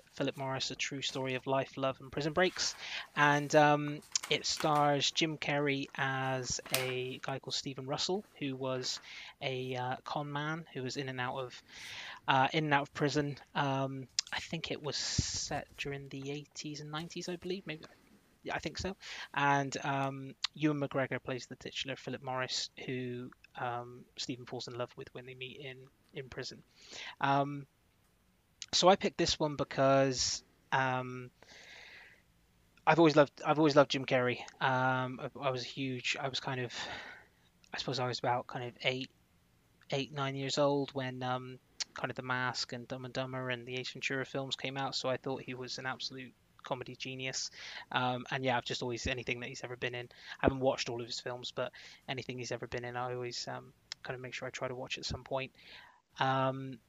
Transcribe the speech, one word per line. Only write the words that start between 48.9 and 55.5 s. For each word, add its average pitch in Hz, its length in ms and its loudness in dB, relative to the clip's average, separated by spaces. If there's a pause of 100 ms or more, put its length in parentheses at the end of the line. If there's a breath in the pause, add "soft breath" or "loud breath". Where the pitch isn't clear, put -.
anything 123 340 -2
that 123 80 -8
he's 135 160 -10
ever 123 120 -8
been 123 180 -2
in, 120 120 -6 (360 soft breath)
I 143 40 6
haven't 131 140 4
watched 131 300 2
all 120 100 -4
of 117 60 -8
his 123 140 -8
films, 123 360 -8
but 123 160 -2 (360 soft breath)
anything 131 300 -6
he's 120 140 -6
ever 120 140 -4
been 120 180 -6
in, 120 120 -6
I 123 180 -2
always, 123 340 -6
um, 127 240 -10 (300)
kind 135 120 -6
of 123 60 -8
make 123 140 -10
sure - 120 -8
I 127 40 -8
try 131 180 -4
to 127 60 -6
watch 127 240 -8
at - 80 -8
some 131 180 -6
point. 131 280 -4 (680 soft breath)